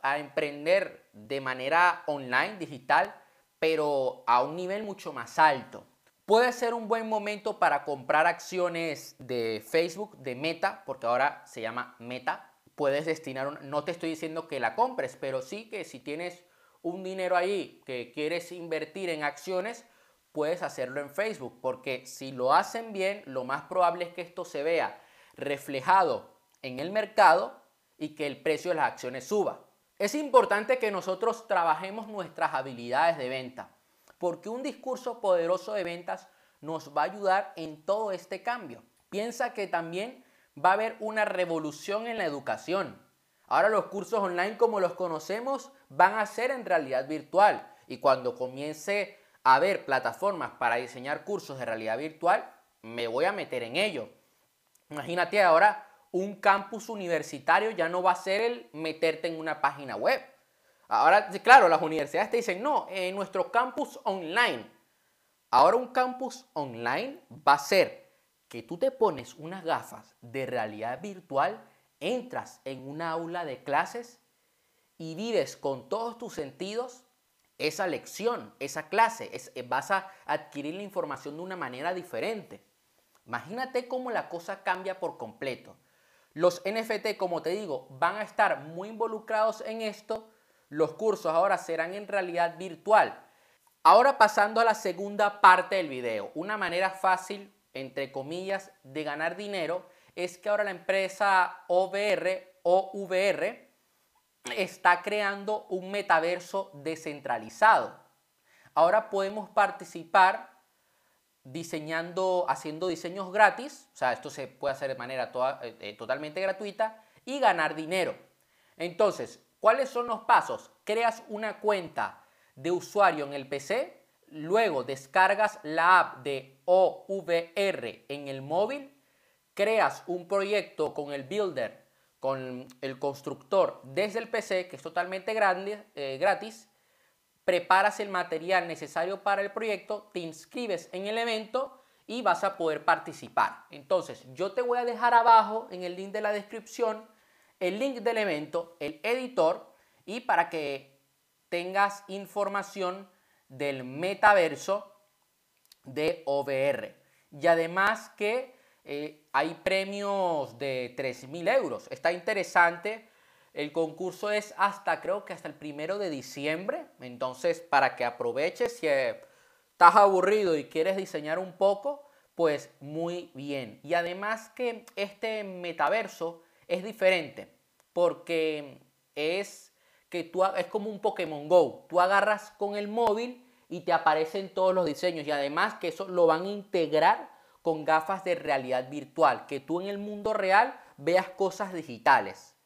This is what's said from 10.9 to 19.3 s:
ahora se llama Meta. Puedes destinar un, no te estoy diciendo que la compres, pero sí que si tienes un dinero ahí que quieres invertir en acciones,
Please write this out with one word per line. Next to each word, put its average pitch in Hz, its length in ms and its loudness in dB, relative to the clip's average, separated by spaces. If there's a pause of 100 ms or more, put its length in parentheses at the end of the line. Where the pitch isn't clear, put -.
ahora 131 380 2
se - 160 -14
llama 120 360 -6
Meta. 127 540 -8 (240)
Puedes 143 300 0
destinar 139 420 -4
un, 143 220 -10
no 147 140 -2
te 175 80 -4
estoy 170 180 -6
diciendo 160 380 -8
que 139 120 -8
la 113 160 -2
compres, 233 440 -2
pero 131 220 -4
sí 220 280 -14
que 185 160 -10
si 147 140 -16
tienes 170 440 -10 (380)
un 175 220 -6
dinero 185 340 0
ahí 180 480 -2
que 123 280 -8
quieres 170 380 -4
invertir 170 580 -6
en 156 140 -4
acciones, 185 600 -6 (460)